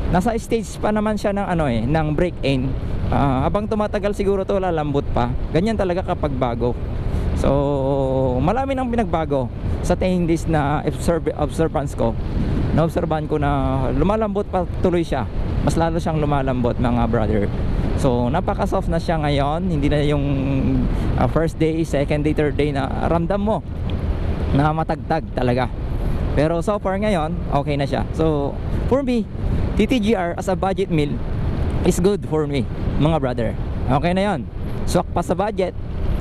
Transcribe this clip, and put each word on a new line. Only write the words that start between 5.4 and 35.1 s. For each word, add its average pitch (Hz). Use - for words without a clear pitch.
Ganyan 202
talaga 185
kapag 165
bago. 120
So, 135
malami 254
nang 254
pinagbago 160
sa 175
tainless 175
na 151
observe-, 151
observance 147
ko. 117
Naobserbahan 156
ko 151
na 135
lumalambot 202
pa 180
tuloy 170
siya. 123
Mas -
lalo 165
siyang 160
lumalambot, 131
mga 120
brother. 107
So, 120
napaka-soft 190
na 165
siya 170
ngayon. 147
Hindi 147
na 147
yung, 143
ah, 127
first 156
day, 160
second 147
day, 151
third 147
day 147
na 135
ramdam 170
mo 208
na 151
matagtag 156
talaga. 127
Pero 160
so 208
far 190
ngayon, 175
okay 143
na 143
siya. 123
So, 151
for 269
me, 240
T 214
T 262
G 208
R 180
as 180
a 180
budget 185
meal 147
is 175
good 196
for 156
me, 139
mga 160
brother. 120
Okay 143
na 190
yon. 160
Swak 180